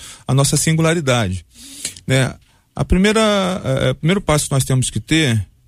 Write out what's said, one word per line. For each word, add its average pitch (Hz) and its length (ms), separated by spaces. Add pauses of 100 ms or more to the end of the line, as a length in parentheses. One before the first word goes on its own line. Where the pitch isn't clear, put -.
(280)
a - 60
nossa 139 240
singularidade, 143 880 (600)
né? 131 260 (420)
A 143 80
primeira, 202 380 (420)
eh, 131 280
o 131 40
primeiro 185 260
passo 151 240
que - 60
nós 135 120
temos 127 260
que - 100
ter, 123 460 (220)